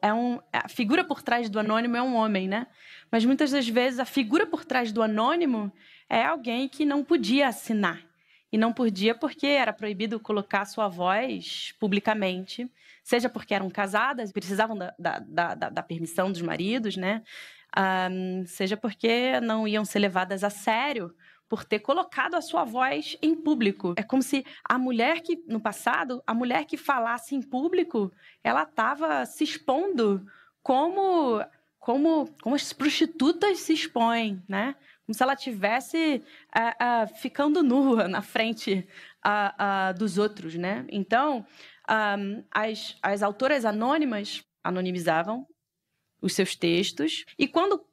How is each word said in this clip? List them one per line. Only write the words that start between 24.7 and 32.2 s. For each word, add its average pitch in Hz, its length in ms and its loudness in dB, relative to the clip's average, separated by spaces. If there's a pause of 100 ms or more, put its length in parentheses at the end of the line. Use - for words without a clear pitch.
mulher 254 420 0
que, 330 300 -6
no 220 100 -2
passado, 240 680 -2
a - 80 -2
mulher 247 300 0
que 302 140 -8
falasse 240 580 -2
em 269 60 -2
público, 294 680 -2 (320)
ela - 240 0
tava 285 600 0
se - 180 -4
expondo 254 840 0 (380)
como, 320 800 2 (340)
como, 302 520 2 (120)